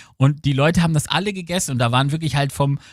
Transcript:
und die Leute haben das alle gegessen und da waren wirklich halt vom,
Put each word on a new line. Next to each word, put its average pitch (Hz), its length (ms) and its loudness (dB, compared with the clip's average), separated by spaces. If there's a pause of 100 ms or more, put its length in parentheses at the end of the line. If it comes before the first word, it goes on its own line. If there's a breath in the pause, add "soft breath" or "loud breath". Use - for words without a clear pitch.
(180 loud breath)
und 143 280 2
die 143 80 2
Leute 156 280 2
haben 165 140 2
das 147 120 0
alle 202 240 -2
gegessen 180 420 -6
und 123 40 -2
da 120 140 0
waren 135 200 2
wirklich 156 240 -2
halt 143 160 0
vom, 143 280 -2 (140 loud breath)